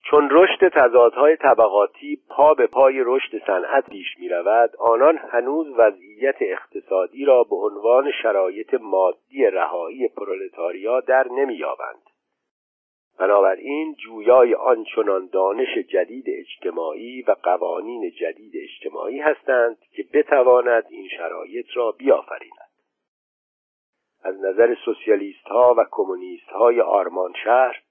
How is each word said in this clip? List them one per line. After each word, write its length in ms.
چون 220
رشد 360
تضادهای 680
طبقاتی 800
پا 240
به 140
پای 380
رشد 420
صنعت 420
پیش 300
می‌رود، 600
آنان 380
هنوز 500
وضعیت 640
اقتصادی 880
را 180
به 120
عنوان 560
شرایط 520
مادی 720
رهایی 600
پرولتاریا 920
در 280
نمی‌یابند. 720
بنابراین 760
جویای 580
آنچنان 800
دانش 440
جدید 500
اجتماعی 920
و 220
قوانین 680
جدید 440
اجتماعی 640
هستند 580
که 180
بتواند 760
این 180
شرایط 560
را 180
بیافریند. 800
از 180
نظر 340
سوسیالیست‌ها 920
و 140
کمونیست‌های 880
آرمانشهر 1080